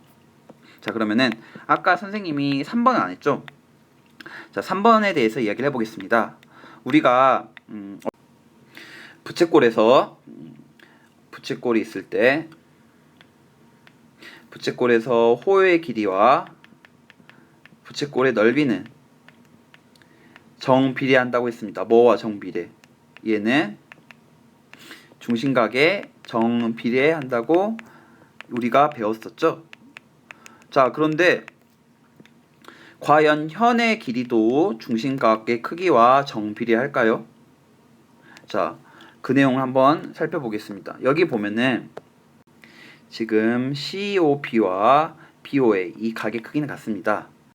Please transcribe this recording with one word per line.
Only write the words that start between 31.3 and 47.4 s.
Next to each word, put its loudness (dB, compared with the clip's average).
과연 2
현의 0
길이도 0
중심각의 -2
크기와 2
정비례할까요? -2
자, -6
그 -6
내용을 2
한번 0
살펴보겠습니다. -8
여기 2
보면은 -4
지금 -2
씨오비와 0
비오에이 0
이 -6
각의 -8
크기는 -6
같습니다. -6